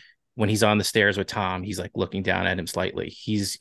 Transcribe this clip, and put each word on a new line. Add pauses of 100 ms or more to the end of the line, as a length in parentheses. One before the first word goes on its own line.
(360)
when
he's
on
the
stairs
with
Tom,
he's,
like,
looking
down
at
him
slightly.
He's